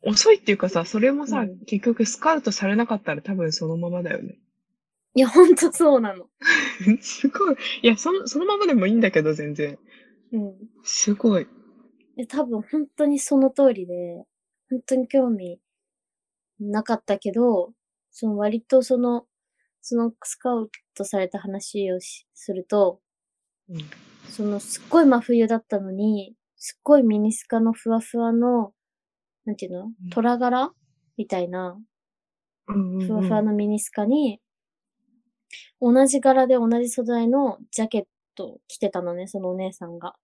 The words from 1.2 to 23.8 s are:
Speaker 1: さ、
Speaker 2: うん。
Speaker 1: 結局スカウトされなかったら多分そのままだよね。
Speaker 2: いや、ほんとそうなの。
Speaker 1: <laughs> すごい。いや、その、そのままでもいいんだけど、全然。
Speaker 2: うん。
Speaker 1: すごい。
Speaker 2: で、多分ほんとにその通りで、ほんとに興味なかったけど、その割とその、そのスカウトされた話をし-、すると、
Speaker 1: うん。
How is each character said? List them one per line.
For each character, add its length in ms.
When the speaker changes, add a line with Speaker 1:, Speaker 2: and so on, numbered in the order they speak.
Speaker 1:
さ、 140
Speaker 2:
う 40
ん。 200
Speaker 1:
結 200
局 200
ス 120
カ 180
ウ 60
ト 100
さ 160
れ 80
な 120
か 80
っ 80
た 100
ら 80
多 140
分 160
そ 160
の 80
ま 140
ま 140
だ 100
よ 80
ね。 180
Speaker 2:
い 40
や、 80
ほ 180
ん 100
と 160
そ 260
う 20
な 160
の。 140
Speaker 1:
<laughs> 360
す 260
ご 240
い。 40
い 60
や、 100
そ 140
の、 160
そ 120
の 60
ま 120
ま 100
で 60
も 140
い 40
い 40
ん 60
だ 100
け 100
ど、 120
全 200
然。 240
Speaker 2:
う 80
ん。 160
Speaker 1:
す 300
ご 260
い。 80
Speaker 2:
で、 100
多 180
分 180
ほ 180
ん 80
と 180
に 140
そ 180
の 120
通 240
り 140
で、 380
ほ 80
ん 40
と 140
に 120
興 220
味 300
な 240
か 120
っ 80
た 160
け 120
ど、 420
そ 160
の 100
割 240
と 220
そ 140
の、 300
そ 140
の 180
ス 120
カ 200
ウ 160
ト 80
さ 160
れ 80
た 120
話 520
を 80
し-、 340
す 200
る 100
と、 380
Speaker 1:
う 40
ん。 40